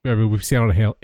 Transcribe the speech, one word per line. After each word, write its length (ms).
I 80
mean, 160
we've 160
seen 140
how 100
it 60
ha-, 180